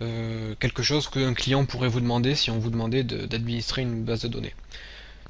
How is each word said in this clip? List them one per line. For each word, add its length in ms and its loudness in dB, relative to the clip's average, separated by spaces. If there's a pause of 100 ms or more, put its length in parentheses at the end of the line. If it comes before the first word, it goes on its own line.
euh, 580 -4
quelque 240 0
chose 260 2
qu'un 240 2
client 320 4
pourrait 240 0
vous 120 2
demander 340 4
si 160 2
on 80 2
vous 120 0
demandait 340 2
de, 220 -4
d'administrer 560 -2
une 200 0
base 200 0
de 60 -2
données. 260 -4 (760)